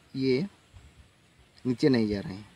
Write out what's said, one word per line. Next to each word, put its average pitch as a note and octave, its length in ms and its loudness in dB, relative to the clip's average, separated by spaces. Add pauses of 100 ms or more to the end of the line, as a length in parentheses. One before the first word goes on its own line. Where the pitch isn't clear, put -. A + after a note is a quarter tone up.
(160)
ये C3+ 320 0 (1200)
नीचे B2+ 240 2
नहीं A#2 180 2
जा G2+ 120 -2
रहे F#2 140 -10
हैं। G2+ 220 -16